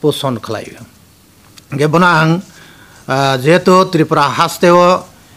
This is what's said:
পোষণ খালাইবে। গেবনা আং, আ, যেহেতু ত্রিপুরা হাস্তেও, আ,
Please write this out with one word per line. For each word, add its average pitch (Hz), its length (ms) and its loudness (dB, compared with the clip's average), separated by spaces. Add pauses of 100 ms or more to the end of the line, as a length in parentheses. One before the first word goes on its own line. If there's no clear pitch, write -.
পোষণ 143 360 -4
খালাইবে। - 480 -12 (920)
গেবনা 156 440 2
আং, 160 200 0 (680)
আ, 135 320 0
যেহেতু 180 540 2
ত্রিপুরা 156 360 0
হাস্তেও, 170 520 0
আ, 180 200 2 (360)